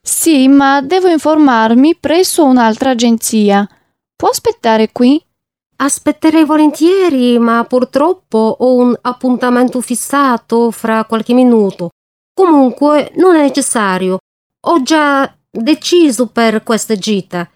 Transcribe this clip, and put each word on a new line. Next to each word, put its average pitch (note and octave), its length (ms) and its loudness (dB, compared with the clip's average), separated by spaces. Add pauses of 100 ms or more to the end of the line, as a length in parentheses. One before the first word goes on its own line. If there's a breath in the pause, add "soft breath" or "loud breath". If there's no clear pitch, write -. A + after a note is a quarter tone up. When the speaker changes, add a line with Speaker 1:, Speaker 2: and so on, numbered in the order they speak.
Speaker 1:
Sì, C#4 480 0
ma C#4 320 4
devo F4+ 280 -2
informarmi C#4+ 880 2
presso E4+ 480 0
un'altra B3+ 460 2
agenzia. A3 800 0 (460)
Può - 140 -4
aspettare A3 640 -2
qui? C4 280 2 (560)
Speaker 2:
Aspetterei D4+ 680 -2
volentieri, D4+ 960 0
ma A#3 260 0
purtroppo B3 920 -2
ho B3+ 180 0
un B3 260 2
appuntamento B3 800 -2
fissato A#3 920 -2
fra A3 340 -4
qualche A3+ 300 -4
minuto. A3 560 0 (420)
Comunque, D4 840 2
non F4+ 180 4
è D#4 80 2
necessario. G3 760 -2 (480)
Ho D#4+ 160 0
già C#4+ 540 -2 (140)
deciso C#4 760 0
per A3 340 -2
questa A3 340 -4
gita. F3+ 600 -6